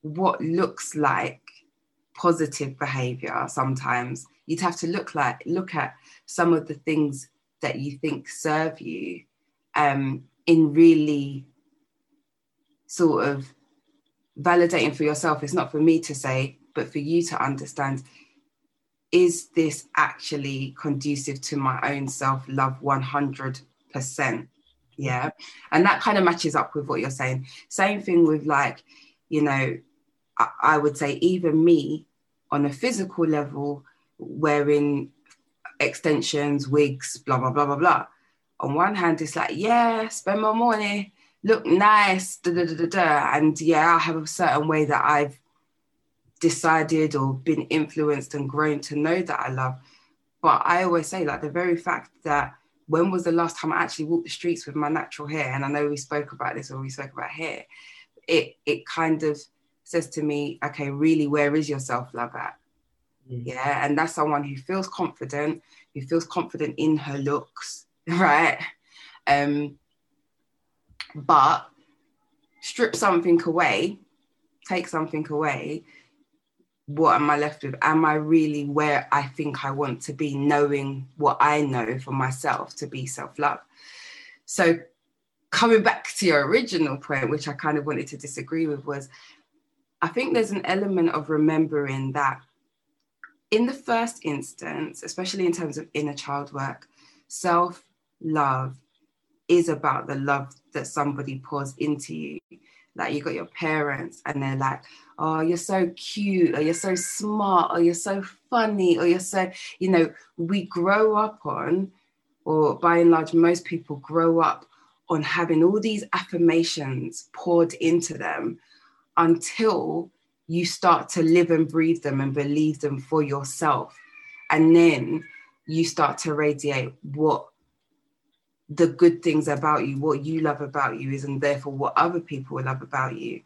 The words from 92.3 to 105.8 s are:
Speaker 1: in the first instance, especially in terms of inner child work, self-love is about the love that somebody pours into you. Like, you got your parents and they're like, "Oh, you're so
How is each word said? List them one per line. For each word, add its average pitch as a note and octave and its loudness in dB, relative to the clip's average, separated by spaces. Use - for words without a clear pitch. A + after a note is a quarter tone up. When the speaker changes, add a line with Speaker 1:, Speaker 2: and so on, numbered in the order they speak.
Speaker 1:
in A3 4
the C4 -4
first A#3 -4
instance, D#3 -8
especially F#3 -4
in E3+ 2
terms E3 -4
of A#2 -12
inner D3+ -4
child C#3+ -8
work, C3+ -8
self-love D#3 -2
is E3+ 6
about C#3+ -2
the C#3+ -6
love C#3 -2
that C3+ -6
somebody C#3 -4
pours C#3 -8
into D3 -4
you. D3+ -10
Like, - -4
you D3 -4
got D3+ -6
your E3 -8
parents D#3 -4
and C#3+ -6
they're C3+ -4
like, C3+ -4
"Oh, D#3+ -2
you're E3+ 0
so F#3 0